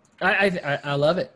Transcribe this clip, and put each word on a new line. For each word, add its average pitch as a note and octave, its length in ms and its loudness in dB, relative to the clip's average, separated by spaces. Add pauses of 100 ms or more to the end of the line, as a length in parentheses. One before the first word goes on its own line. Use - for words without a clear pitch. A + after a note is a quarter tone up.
(240)
I, F#3 100 2 (140)
I, - 0 - (180)
I, C#3+ 200 -2
I C#3+ 100 -2
love D3+ 240 2
it. C#3 180 -6